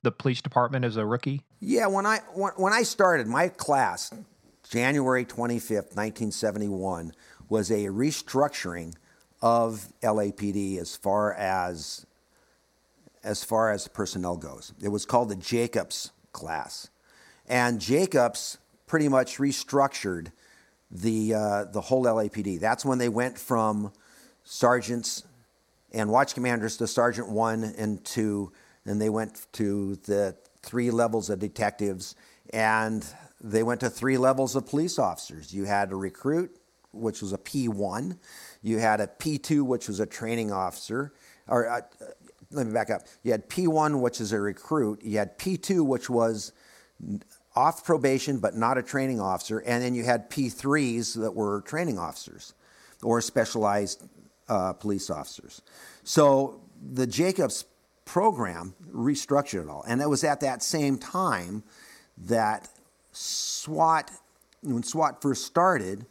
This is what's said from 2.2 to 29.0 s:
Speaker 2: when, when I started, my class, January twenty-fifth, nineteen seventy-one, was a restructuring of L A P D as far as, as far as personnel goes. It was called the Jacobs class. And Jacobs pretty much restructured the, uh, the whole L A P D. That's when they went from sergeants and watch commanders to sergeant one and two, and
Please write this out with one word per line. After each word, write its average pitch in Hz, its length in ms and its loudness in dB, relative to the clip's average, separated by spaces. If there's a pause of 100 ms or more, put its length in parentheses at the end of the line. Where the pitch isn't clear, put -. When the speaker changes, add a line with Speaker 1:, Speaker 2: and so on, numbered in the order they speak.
Speaker 2:
when, 190 220 -2
when 190 180 2
I 233 100 4
started, 170 440 4
my 147 220 4
class, 127 640 0 (580)
January 127 560 2
twenty-fifth, 117 720 -2
nineteen 107 360 -2
seventy-one, 95 800 -2 (380)
was 107 220 2
a 104 160 2
restructuring 98 1040 -2 (480)
of 117 500 2 (100)
L 107 200 2
A 101 100 0
P 101 200 -4
D 95 260 -2
as 85 180 -8
far 101 380 0
as, 90 720 -4 (1160)
as 104 200 -4
far 110 280 2
as 101 160 -4
personnel 90 500 -4
goes. 76 440 -14
It 101 80 -4
was 104 160 -2
called 120 240 4
the 101 60 -4
Jacobs 113 760 -2 (200)
class. - 580 -8 (600)
And 123 320 2
Jacobs 135 760 2 (280)
pretty 151 220 2
much 131 300 2
restructured 131 920 0 (580)
the, 110 440 0
uh, 104 320 0
the 104 160 -6
whole 131 260 2
L 113 140 2
A 104 80 -2
P 107 120 -8
D. 92 160 -4
That's 110 280 0
when 131 120 2
they 123 120 0
went 120 280 -2
from 107 540 0 (520)
sergeants 120 800 0 (680)
and 107 180 0
watch 127 240 4
commanders 120 440 -2
to 117 100 -2
sergeant 120 420 0
one 110 340 0 (140)
and 107 280 -4
two, 104 480 -2 (320)
and 104 160 -2